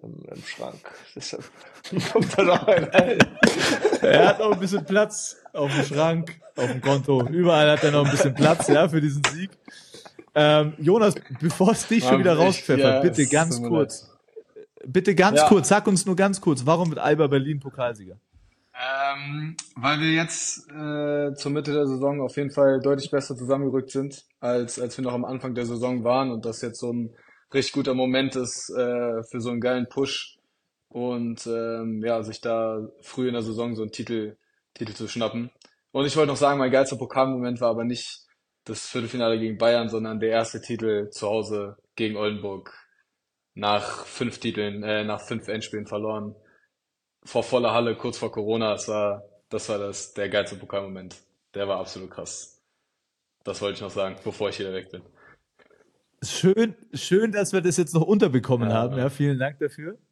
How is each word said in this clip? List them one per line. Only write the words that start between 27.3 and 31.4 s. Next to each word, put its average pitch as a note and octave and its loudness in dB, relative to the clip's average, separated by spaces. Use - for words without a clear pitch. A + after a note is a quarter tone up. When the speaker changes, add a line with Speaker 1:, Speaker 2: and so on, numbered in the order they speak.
Speaker 3:
richtig C3+ -2
guter C3+ 0
Moment C3 0
ist, B2+ -6
äh, A#2+ -2
für A#2 -10
so A#2 -4
einen A#2+ -4
geilen B2 -2
Push - -6
und, A#2+ -6